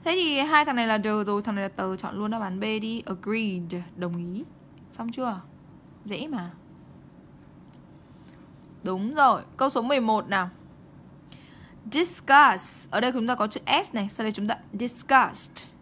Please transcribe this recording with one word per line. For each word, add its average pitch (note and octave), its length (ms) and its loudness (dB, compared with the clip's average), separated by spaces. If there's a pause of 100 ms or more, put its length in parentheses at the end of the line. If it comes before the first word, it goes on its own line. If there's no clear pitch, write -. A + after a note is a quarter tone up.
Thế E4+ 120 2
thì D#4+ 240 2
hai D4+ 260 4
thằng D4 100 -2
này A#3 120 2
là A3 100 4
đờ G#3+ 260 0
rồi, G3+ 180 0
thằng G#3 140 -4
này G3+ 80 -2
là G3 60 -2
tờ, F#3+ 260 -4
chọn - 220 -8
luôn G#3 140 -4
đáp A3+ 100 -4
án F#3+ 180 -6
B G3 40 -4
đi. A3 420 -4
Agreed, F#3 760 -4 (140)
đồng F3 380 -6
ý. A3 100 -8 (480)
Xong A#3 200 -8
chưa? A#3 300 -4 (640)
Dễ G#3 220 -6
mà. F#3+ 240 -8 (2250)
Đúng F#3+ 300 -4
rồi, C4+ 280 6 (160)
câu C4+ 120 4
số C4 120 0
mười C4 180 2
một A3 300 0
nào. F#3 200 0 (1400)
Discuss, C#4 1000 4
ở F#3 80 0
đây A#3+ 120 2
chúng A#3+ 160 0
ta B3 80 0
có G#3+ 120 0
chữ G#3+ 140 -6 (240)
S - 80 -12
này, G#3 160 -2
sau - 140 -8
đây A3 80 -2
chúng G#3 160 -4
ta G#3 100 0 (160)
discussed. - 960 0 (140)